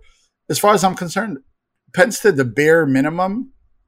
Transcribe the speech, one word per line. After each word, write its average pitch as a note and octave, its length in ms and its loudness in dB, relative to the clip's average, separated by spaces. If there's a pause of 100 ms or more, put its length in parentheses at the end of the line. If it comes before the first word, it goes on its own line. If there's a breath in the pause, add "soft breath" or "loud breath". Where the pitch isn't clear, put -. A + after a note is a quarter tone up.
(500 soft breath)
as D3 100 -6
far G#3 140 4
as F3+ 100 2
I'm F#3 120 0
concerned, F#3+ 420 -6 (560)
Pence F#3 260 0
did G3 160 2
the C3+ 80 0
bare D3+ 420 2
minimum, E3+ 680 -2 (340)